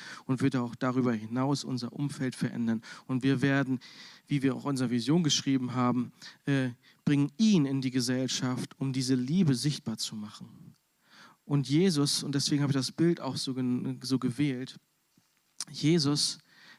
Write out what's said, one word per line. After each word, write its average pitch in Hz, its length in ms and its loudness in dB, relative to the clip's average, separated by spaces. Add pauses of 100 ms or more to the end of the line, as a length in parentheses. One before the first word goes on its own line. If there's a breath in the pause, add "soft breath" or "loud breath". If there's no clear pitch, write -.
(260 loud breath)
und 127 160 -2
wird 135 140 0
auch 120 180 -4
darüber 127 400 0
hinaus 123 500 -2
unser 117 300 -6
Umfeld 135 400 -4
verändern. 113 480 -2 (240 loud breath)
Und 131 160 -2
wir 135 180 2
werden, 135 400 2 (460 loud breath)
wie 143 160 0
wir 131 120 2
auch 117 100 -8
unsere 131 260 -2
Vision 123 340 2
geschrieben 131 480 0
haben, 123 400 0 (320 loud breath)
äh, 135 240 0 (380 soft breath)
bringen 143 320 4
ihn 208 260 6
in 135 160 0
die 127 100 -2
Gesellschaft, 127 880 -2
um 135 140 -2
diese 131 220 0
Liebe 139 400 4
sichtbar 120 420 -2
zu - 200 -8
machen. - 600 -16 (720 loud breath)
Und 143 200 0
Jesus, 147 560 2
und 139 120 -6
deswegen 143 280 0
habe 139 100 0
ich 139 40 0
das 131 160 -2
Bild 170 300 2
auch 123 160 -6
so 131 160 -6
gen-, 127 480 -2
so 127 160 0
gewählt, 131 600 -4 (920)
Jesus 147 680 2 (400 loud breath)